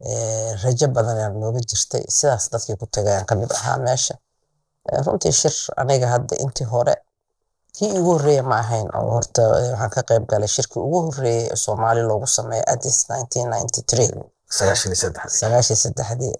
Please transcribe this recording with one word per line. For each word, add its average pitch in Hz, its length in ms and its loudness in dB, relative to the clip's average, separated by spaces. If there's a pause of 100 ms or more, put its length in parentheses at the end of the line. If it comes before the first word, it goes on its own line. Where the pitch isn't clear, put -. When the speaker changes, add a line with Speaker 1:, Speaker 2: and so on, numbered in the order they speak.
Speaker 1:
Eh, 113 540 -4
rajo 123 320 2
badan 117 300 0
ayaa 107 120 -2
nooga 110 300 -2
jirtay. - 460 -2
Sidaas 131 440 2
dadkii 113 280 -4
ku - 100 -10
tagay 101 300 0
aan 95 80 -4
ka 117 100 0
mid 110 160 0
ahaa 131 260 -2
meesha. 131 380 -2 (720)
Eh, 143 180 0
runtii 160 280 0
shir 147 240 2 (200)
aniga 127 320 2
hadda 123 300 0
intii 135 300 -4
hore, 120 280 2 (800)
kii 208 240 0
ugu 175 140 4
horreeyay 143 280 4
ma 123 180 2
ahayn 110 340 0
oo 110 180 -2
horta, 120 300 2 (160)
eh, 123 140 2
waxaan 113 180 -2
ka 131 140 -2
qayb 113 240 2
galay 104 200 2
shirkii - 340 -2
ugu 165 200 0
horreeyay 127 440 0
ee - 100 -6
Soomaali 113 460 0
loogu 110 260 0
sameeyay 117 400 0
Addis 131 300 0 (100)
nineteen 123 420 -4
ninety-three. - 600 0 (400)
Speaker 2:
Sagaashan 98 420 0
iyo 90 40 -2
saddex. 90 300 -4 (140)
Speaker 1:
Sagaashan 117 360 2
iyo - 80 2
saddexdii, - 560 -4